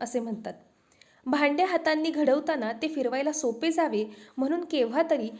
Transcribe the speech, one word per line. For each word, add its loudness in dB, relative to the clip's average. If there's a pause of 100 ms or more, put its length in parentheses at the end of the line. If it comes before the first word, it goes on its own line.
असे -4
म्हणतात. -8 (720)
भांडे 2
हातांनी 2
घडवताना 2
ते -4
फिरवायला -2
सोपे 0
जावे 0 (220)
म्हणून 0
केव्हा 0
तरी 0